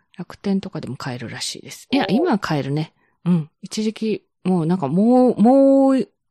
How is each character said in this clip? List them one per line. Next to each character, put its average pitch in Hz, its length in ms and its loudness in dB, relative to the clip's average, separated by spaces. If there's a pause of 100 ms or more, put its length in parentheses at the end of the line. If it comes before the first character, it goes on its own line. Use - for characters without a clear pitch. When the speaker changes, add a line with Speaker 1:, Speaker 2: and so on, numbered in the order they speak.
(180)
Speaker 1:
楽 - 200 -16
天 196 220 -2
と 190 100 -10
か 160 120 -10
で - 60 -12
も 131 100 -10
買 131 180 -10
え - 40 -14
る 117 100 -12
ら 127 120 -12
し - 180 -10
い - 20 -20
で - 100 -20
す。 - 200 -20
い - 40 0
や、 277 140 0
Speaker 2:
お - 20 0
ー。 - 20 2
Speaker 1:
今 320 180 0
は 208 80 0
買 151 200 -4
え 131 40 -4
る 135 80 -6
ね。 156 220 -6 (320)
う 175 40 0
ん。 165 200 0 (120)
一 214 220 -8
時 214 100 -4
期、 220 320 -6 (180)
も 185 180 0
う 156 40 -2
な 170 100 0
ん - 40 -6
か 143 80 -4
も 233 440 4
う、 - 100 -2
も 269 500 6
う 262 180 -2 (220)